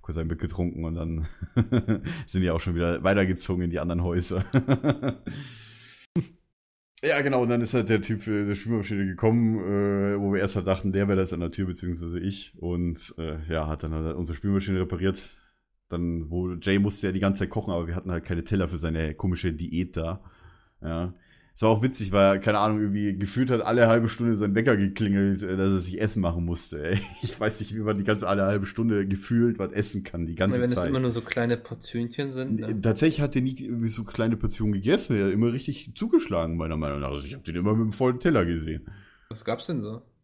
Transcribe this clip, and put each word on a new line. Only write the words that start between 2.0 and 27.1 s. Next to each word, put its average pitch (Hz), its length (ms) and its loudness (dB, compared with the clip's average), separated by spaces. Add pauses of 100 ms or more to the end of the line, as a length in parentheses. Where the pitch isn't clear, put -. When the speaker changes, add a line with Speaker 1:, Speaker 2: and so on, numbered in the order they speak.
Speaker 1:
sind 92 160 0
die 90 80 2
auch 82 100 2
schon 87 160 -2
wieder 85 260 0
weitergezogen 92 640 2
in 85 60 0
die 85 100 -2
anderen 85 220 0
Häuser. 87 500 0
<laughs> 135 720 0 (1800)
Ja, 143 180 2
genau, 135 220 2
und 120 80 2
dann 120 100 2
ist 117 140 -2
halt 110 160 2
der 107 100 4
Typ, 107 260 -4
äh, 104 200 0
der 101 80 0
Spülmaschine 104 520 -2
gekommen, 113 520 4
äh, 101 600 2
wo 101 140 0
wir 95 80 2
erst 98 160 0
halt 90 100 -2
dachten, 95 260 0
der 98 160 2
wäre 98 100 4
das 92 140 0
an 85 80 -4
der 85 100 -2
Tür, 95 160 -4
beziehungsweise 87 520 -6
ich. 98 400 -8
Und, 87 600 -4
äh, 80 180 -6 (160)
ja, 78 160 0
hat 78 140 -4
dann 78 100 -4
halt 80 240 -4
unsere 82 200 -4
Spülmaschine 98 440 0
repariert. 92 400 0 (680)
Dann, 85 400 -4
wo 90 240 -2
Jay 95 240 2
musste 101 300 0
ja 90 40 -2
die 95 80 -2
ganze 98 200 2
Zeit 95 100 -2
kochen, 104 220 -4
aber 85 140 0
wir 82 80 -4
hatten 92 160 -6
halt 85 140 -4
keine 85 200 -4
Teller 95 240 0
für 82 100 -6
seine 80 360 -2
komische 90 380 -2
Diät 85 440 -4
da. 85 280 -6 (580)
Ja. 85 320 -6 (400)
Es - 80 -4
war 110 80 6
auch 107 120 4
witzig, 117 300 -2
weil, 98 280 8
keine 107 180 2
Ahnung, 107 220 2
irgendwie 104 360 0
gefühlt 110 340 0
hat 117 120 4
alle 117 260 6
halbe 113 220 6
Stunde 117 260 0
sein 101 180 2
Wecker 117 220 4
geklingelt, 98 680 2
äh, 95 140 -2
dass 95 140 4
er 95 80 4
sich 90 240 -4
Essen 107 180 0
machen 85 240 0
musste, 80 400 -6
ey. 95 140 0 (120)